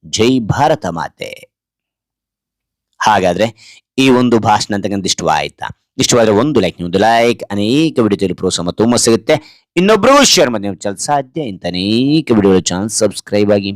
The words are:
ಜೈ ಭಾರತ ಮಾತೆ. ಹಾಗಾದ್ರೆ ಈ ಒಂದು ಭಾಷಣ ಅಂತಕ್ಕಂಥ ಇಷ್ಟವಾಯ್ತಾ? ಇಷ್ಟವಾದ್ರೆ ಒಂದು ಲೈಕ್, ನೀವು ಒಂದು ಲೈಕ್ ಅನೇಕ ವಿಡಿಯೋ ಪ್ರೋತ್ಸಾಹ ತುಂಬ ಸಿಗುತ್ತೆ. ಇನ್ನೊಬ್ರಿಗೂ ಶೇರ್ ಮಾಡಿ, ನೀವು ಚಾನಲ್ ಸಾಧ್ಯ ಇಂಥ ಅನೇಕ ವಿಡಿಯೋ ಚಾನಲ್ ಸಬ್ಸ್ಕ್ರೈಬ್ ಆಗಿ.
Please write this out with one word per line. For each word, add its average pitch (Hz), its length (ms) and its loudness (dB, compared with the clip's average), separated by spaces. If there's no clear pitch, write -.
ಜೈ 117 140 2
ಭಾರತ 143 300 0
ಮಾತೆ. - 320 -12
ಹಾಗಾದ್ರೆ 98 500 0
ಈ 135 40 4
ಒಂದು 117 120 2
ಭಾಷಣ 107 300 0
ಅಂತಕ್ಕಂಥ 95 340 -4
ಇಷ್ಟವಾಯ್ತಾ? 73 560 -4
ಇಷ್ಟವಾದ್ರೆ 110 380 2
ಒಂದು 143 220 0
ಲೈಕ್, 85 140 -6
ನೀವು 87 120 -8
ಒಂದು 95 160 2
ಲೈಕ್ 117 460 0
ಅನೇಕ 127 540 0
ವಿಡಿಯೋ 92 360 -2
ಪ್ರೋತ್ಸಾಹ 87 400 -4
ತುಂಬ 120 120 2
ಸಿಗುತ್ತೆ. 113 300 2
ಇನ್ನೊಬ್ರಿಗೂ 220 440 4
ಶೇರ್ 135 180 2
ಮಾಡಿ, 101 160 -6
ನೀವು 92 160 -12
ಚಾನಲ್ 98 240 -6
ಸಾಧ್ಯ 139 440 -4
ಇಂಥ 90 120 -16
ಅನೇಕ 123 520 0
ವಿಡಿಯೋ 95 200 4
ಚಾನಲ್ 98 300 -6
ಸಬ್ಸ್ಕ್ರೈಬ್ 104 580 -2
ಆಗಿ. 98 160 -6